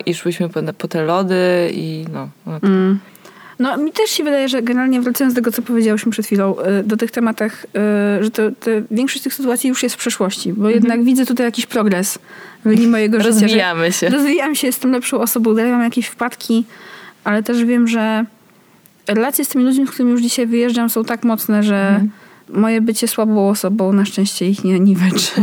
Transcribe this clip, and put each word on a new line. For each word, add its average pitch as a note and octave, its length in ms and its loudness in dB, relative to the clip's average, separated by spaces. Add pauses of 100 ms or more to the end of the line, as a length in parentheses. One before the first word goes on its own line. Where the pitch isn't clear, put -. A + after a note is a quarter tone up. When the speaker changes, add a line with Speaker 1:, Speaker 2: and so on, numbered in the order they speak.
Speaker 1:
i F3 80 -2
szłyśmy E3+ 360 -4
po, D#3+ 100 -6 (180)
po D#3+ 100 -8
te D#3+ 160 -2
lody F3+ 720 0
i D#3+ 400 -8
no. C#3 160 -10 (160)
No, D#3+ 180 -8
Speaker 2:
Mm. F#3+ 360 2 (600)
No, B3+ 180 -2
mi D4+ 140 -2
też A4 180 0
się - 140 -4
wydaje, C#4+ 260 0
że B3 120 -2
generalnie B3 400 0
wracając B3 320 0
do A#3+ 80 2
tego, A3+ 100 0
co A#3+ 100 -4
powiedziałyśmy A3 500 0
przed G#3 140 -4
chwilą, G3 300 0 (240)
y, G3+ 40 -2
do G#3+ 140 0
tych A#3 140 -2
tematach, A3 540 -4 (540)
y, G#3 40 0
że G#3+ 80 0
to, A3 120 -2 (160)
to A#3 120 -2 (200)
większość C4 320 -2
tych C4 100 -6
sytuacji B3+ 360 -2
już B3+ 140 -2
jest A#3+ 120 -2
w - 20 -20
przeszłości, F#3+ 560 -4
bo G3+ 120 -2
Speaker 1:
Mhm. A3 100 4
Speaker 2:
jednak A#3 280 2
widzę B3+ 220 4
tutaj B3 200 0
jakiś A#3 200 -4
progres G#3 540 0 (460)
w A3 40 4
linii A3+ 180 4
mojego A3 300 2
życia, A3 160 0
że A3 80 4
Speaker 1:
Rozwijamy F3+ 500 2
się. - 180 0
Speaker 2:
rozwijam C#4+ 460 0
się, C4+ 120 -2
jestem B3+ 240 -2
lepszą B3 300 -2
osobą, A3+ 340 0
dalej A3+ 160 2
mam A#3+ 120 2
jakieś A#3 240 -2
wpadki, A#3 580 -4 (580)
ale G#3 200 0
też A#3+ 220 0
wiem, A#3+ 220 2
że A3 380 0 (840)
relacje B3 380 0
z - 20 -8
tymi B3+ 180 0
ludźmi, C4+ 220 2
z - 40 -6
którymi B3 200 0
już A#3+ 100 2
dzisiaj A#3+ 260 0
wyjeżdżam, A#3 420 0
są A3+ 160 -2
tak A#3 180 -6
mocne, A3 400 0
że G3 240 2
Speaker 1:
Mhm. G#3 220 2 (400)
Speaker 2:
moje A3 320 2
bycie A3+ 260 0
słabą G#3+ 420 2
osobą G3 440 0
na G3+ 120 4
szczęście F#3+ 440 -2
ich G3 140 0
nie F#3 160 2
niweczy. F#3+ 520 2 (120)